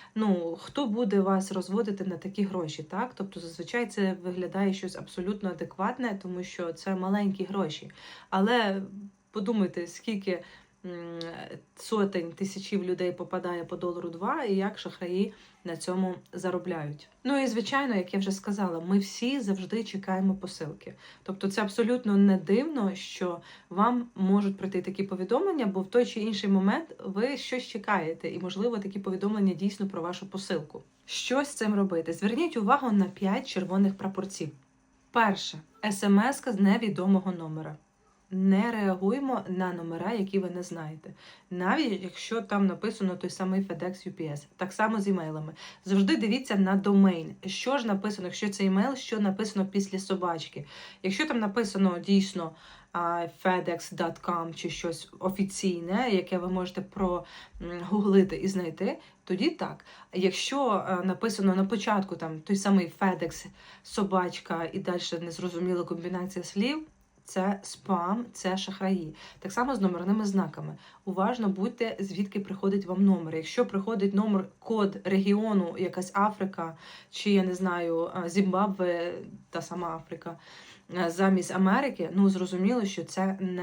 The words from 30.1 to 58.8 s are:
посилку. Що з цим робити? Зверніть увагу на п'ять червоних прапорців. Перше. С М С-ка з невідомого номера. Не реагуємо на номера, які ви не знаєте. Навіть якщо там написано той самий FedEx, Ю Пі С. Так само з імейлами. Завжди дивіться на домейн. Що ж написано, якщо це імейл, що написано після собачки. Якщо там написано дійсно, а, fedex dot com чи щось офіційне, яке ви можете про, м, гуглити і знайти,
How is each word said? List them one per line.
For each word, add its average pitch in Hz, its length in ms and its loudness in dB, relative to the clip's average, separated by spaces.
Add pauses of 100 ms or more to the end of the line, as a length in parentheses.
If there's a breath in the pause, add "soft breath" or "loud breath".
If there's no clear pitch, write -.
посилку. 185 560 -6 (220)
Що - 400 -2
з 277 40 -6
цим 208 260 0
робити? 180 380 2
Зверніть 233 440 0
увагу 240 360 4
на 196 120 6
п'ять 202 440 -2
червоних 196 480 2
прапорців. 190 520 -6 (640)
Перше. 202 480 2 (260)
С 208 220 0
М 202 140 8
С-ка 262 320 0
з 190 80 -2
невідомого 190 720 4
номера. 156 440 -8 (560)
Не 196 400 4
реагуємо 208 760 0
на 185 240 -2
номера, 170 400 -4
які 196 260 -2
ви 180 120 0
не 180 120 -6
знаєте. 156 520 -12 (360 loud breath)
Навіть 196 520 0
якщо 220 400 -6
там 196 240 2
написано 196 500 -2
той 185 140 -6
самий 190 300 0
FedEx, 185 460 -6
Ю 185 60 -8
Пі 165 120 -8
С. 147 220 -8 (100)
Так 190 160 -6
само 214 280 2
з 196 80 0
імейлами. 156 460 -2 (300 loud breath)
Завжди 196 320 6
дивіться 220 400 0
на 196 200 6
домейн. 196 580 6 (120)
Що 254 320 0
ж 233 80 -2
написано, 196 420 -2
якщо 208 200 -4
це 196 160 -2
імейл, 202 300 4
що 233 260 -4
написано 196 460 0
після 196 320 -2
собачки. 175 680 -4 (360 loud breath)
Якщо 196 240 0
там 240 120 0
написано 196 600 2
дійсно, 185 520 2 (420 loud breath)
а, 170 340 0 (180)
fedex 175 500 0
dot 170 260 -2
com 170 340 -2
чи - 160 -6
щось 165 380 -6 (100)
офіційне, 190 920 0
яке 185 280 2
ви 180 100 -4
можете 185 320 -4
про, 180 440 -2 (380 loud breath)
м, 175 260 -8
гуглити 196 480 6
і 165 120 -2
знайти, 190 500 -2 (260 loud breath)